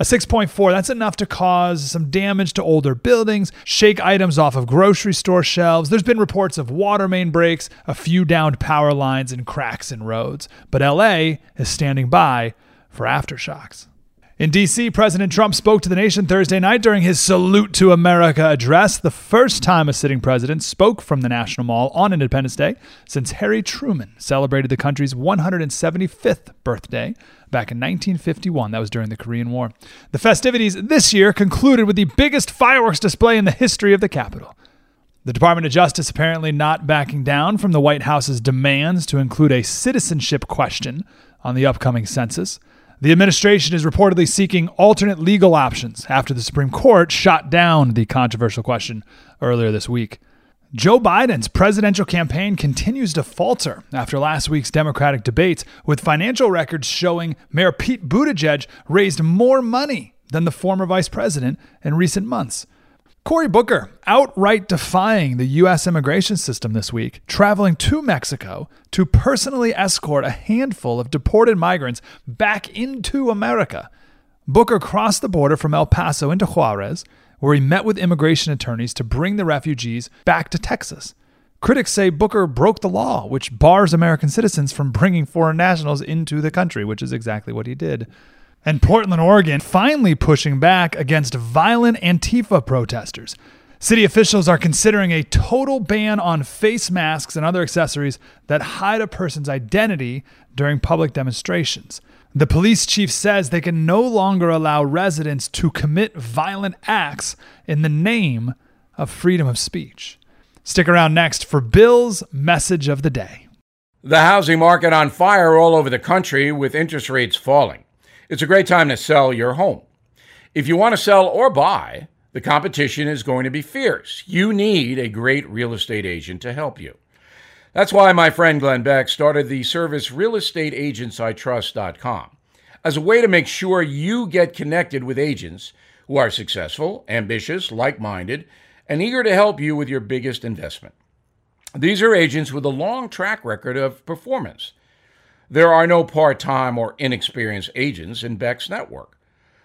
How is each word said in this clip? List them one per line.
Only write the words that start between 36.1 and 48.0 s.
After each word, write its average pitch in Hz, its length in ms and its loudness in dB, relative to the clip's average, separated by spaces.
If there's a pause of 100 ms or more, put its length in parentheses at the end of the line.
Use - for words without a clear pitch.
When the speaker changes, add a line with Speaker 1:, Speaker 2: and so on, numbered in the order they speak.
Speaker 1:
apparently 160 420 -2
not 151 340 -2
backing 147 380 0
down 151 340 0
from 196 140 0
the 151 80 4
White 147 220 2
House's 139 380 -2
demands 139 640 0
to 143 120 -2
include 139 320 2
a 123 120 2
citizenship - 840 -2
question 139 580 -6 (380)
on 127 140 -4
the 131 100 2
upcoming 120 400 0
census. 135 540 -6 (400)
The 147 120 4
administration 180 640 4
is 156 80 -2
reportedly 180 420 4
seeking 180 440 0
alternate 196 500 2
legal 185 340 4
options 123 540 -2
after 135 260 0
the 120 80 -6
Supreme 139 260 -2
Court 175 440 4
shot 160 360 2
down 160 460 4
the 110 120 0